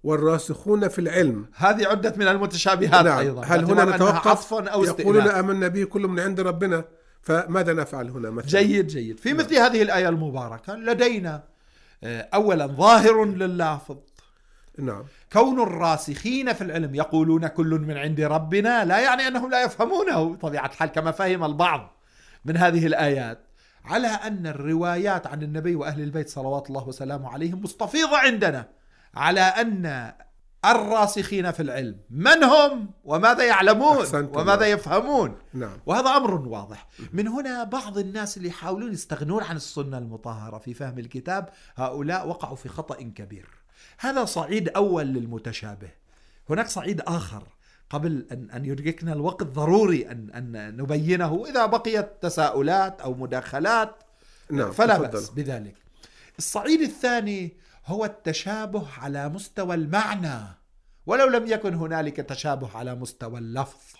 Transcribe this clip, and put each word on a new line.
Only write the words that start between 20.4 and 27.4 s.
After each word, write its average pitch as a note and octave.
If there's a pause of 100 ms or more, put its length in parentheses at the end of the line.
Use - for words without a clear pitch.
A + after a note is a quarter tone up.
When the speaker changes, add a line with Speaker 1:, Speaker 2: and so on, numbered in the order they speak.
Speaker 2:
الحال D#3
كما D#3+
فهم F#3
البعض D3+ (480)
من D#3+
هذه E3+
الآيات، C#3 (460)
على A#3
أن G#3
الروايات E3+
عن D3
النبي D#3
وأهل D3
البيت D3
صلوات C#3
الله C3+
وسلامه C3+
عليهم E3+